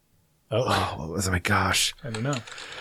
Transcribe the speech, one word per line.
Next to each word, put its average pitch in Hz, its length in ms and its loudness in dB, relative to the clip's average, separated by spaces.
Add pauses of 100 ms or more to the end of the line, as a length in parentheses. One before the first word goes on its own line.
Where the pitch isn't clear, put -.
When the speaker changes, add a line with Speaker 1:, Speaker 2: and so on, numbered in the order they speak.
(540)
Speaker 1:
Oh. 107 140 4
Speaker 2:
Oh, 95 320 2
what 78 80 -6
was 90 180 -2
it? 92 40 0
My 90 80 4
gosh. 95 560 2 (100)
Speaker 1:
I 120 60 -8
don't 110 140 -4
know. 143 100 0 (460)